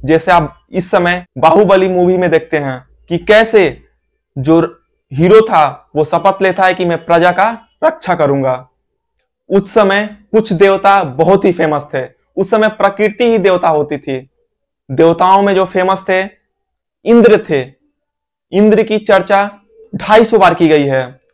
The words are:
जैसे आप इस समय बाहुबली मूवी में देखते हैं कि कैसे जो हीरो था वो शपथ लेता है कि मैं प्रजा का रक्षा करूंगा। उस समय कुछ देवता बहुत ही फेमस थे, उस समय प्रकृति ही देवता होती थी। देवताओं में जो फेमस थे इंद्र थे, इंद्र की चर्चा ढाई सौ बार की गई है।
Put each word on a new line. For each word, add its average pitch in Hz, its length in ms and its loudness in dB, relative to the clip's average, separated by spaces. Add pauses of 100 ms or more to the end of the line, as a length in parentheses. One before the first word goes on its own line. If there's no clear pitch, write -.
जैसे 160 280 -2
आप 156 220 0 (180)
इस 180 200 -6
समय 180 340 -2 (120)
बाहुबली 190 520 2
मूवी 180 280 0
में 180 140 -2
देखते 160 280 -2
हैं 131 260 -10 (240)
कि 170 100 -4
कैसे 214 420 2 (720)
जो 151 240 2 (520)
हीरो 180 300 4
था 160 540 -2
वो 151 80 -2
शपथ 190 380 -2
लेता 190 240 0
है 180 80 0
कि 180 120 -4
मैं 170 120 -2
प्रजा 170 340 0
का 185 180 0 (340)
रक्षा 311 320 -2
करूंगा। 135 520 -2 (840)
उस 196 240 -2
समय 202 320 0 (260)
कुछ 220 220 0
देवता 196 520 2
बहुत 160 400 0
ही 185 60 2
फेमस 156 420 -4
थे, 131 100 -6 (340)
उस 190 140 -4
समय 214 180 0
प्रकृति 208 560 -2
ही 226 120 0
देवता 180 300 0
होती 147 300 -2
थी। 135 200 -10 (720)
देवताओं 170 520 2
में 202 140 0
जो 190 100 0
फेमस 185 380 -4
थे 185 180 -2 (840)
इंद्र 226 340 4
थे, 143 220 -4 (920)
इंद्र 214 300 2
की 214 160 -4
चर्चा 202 500 0 (440)
ढाई 220 300 2
सौ 220 140 0
बार 180 160 4
की 165 140 0
गई 147 180 2
है। 131 340 -6 (140)